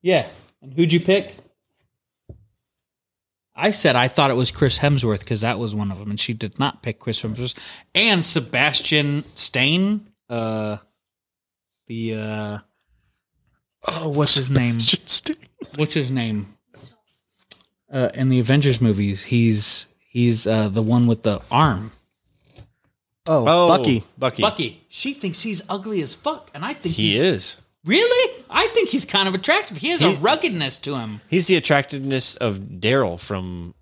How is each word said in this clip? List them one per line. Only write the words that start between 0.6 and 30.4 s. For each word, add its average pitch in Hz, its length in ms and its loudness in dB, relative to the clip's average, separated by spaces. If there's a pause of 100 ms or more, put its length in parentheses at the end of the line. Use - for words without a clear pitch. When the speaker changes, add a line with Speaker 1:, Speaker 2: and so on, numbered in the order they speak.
Speaker 1:
and 135 120 -18
who'd 165 180 2
you 165 80 4
pick? 196 340 0 (2250)
I 190 160 0
said 143 260 2
I 123 120 4
thought 139 220 2
it 123 60 0
was 123 140 0
Chris - 280 0
Hemsworth 123 480 0
'cause 107 140 -4
that 113 180 -2
was 110 160 -6
one 104 160 -4
of 92 80 -10
them, 104 120 -10
and 104 100 -6
she 117 140 -4
did 107 240 -8
not - 240 -4
pick 113 160 -6
Chris - 240 -6
Hemsworth. 117 320 -8 (400)
And 196 300 4
Sebastian 143 1000 0 (100)
Stan, 185 720 0 (220)
uh, 110 480 -4 (1120)
the, 113 260 -6
uh, 107 440 -8 (1300)
oh, 165 220 -6
what's 143 240 2
his 135 160 0
name? 120 300 2
Speaker 2:
Sebastian - 280 0
Stan. - 280 -2 (400)
Speaker 1:
What's 147 180 -2
his 131 160 -2
name? 110 440 -4 (1400)
Uh, 131 240 0
in 131 140 0
the 127 120 4
Avengers 135 400 4
movies, 101 440 2
he's, 113 600 0 (240)
he's, 120 360 0
uh, 110 220 2
the 107 140 0
one 120 240 4
with 113 160 2
the 104 180 0 (100)
arm. 113 420 2 (1400)
Speaker 2:
Oh, 147 200 4
Speaker 3:
Oh, 170 200 6
Speaker 2:
Bucky. 160 360 4 (140)
Speaker 3:
Bucky. 127 240 -2
Speaker 1:
Bucky. 156 460 -2
She - 260 -8
thinks 185 280 -8
he's 202 260 -6
ugly 202 340 -6
as 135 120 -8
fuck, - 380 -8
and 151 120 -12
I 277 100 -8
think 170 220 -6
Speaker 3:
He 110 160 2
Speaker 1:
he's 113 80 2
Speaker 3:
is. 156 400 -2 (240)
Speaker 1:
Really? 480 680 2
I 392 180 2
think 440 200 0
he's - 160 -2
kind 196 240 0
of 190 80 -2
attractive. 294 400 -2
He 285 140 -4
has 349 120 2
a 185 80 6
Speaker 3:
He 190 60 0
Speaker 1:
ruggedness 190 640 0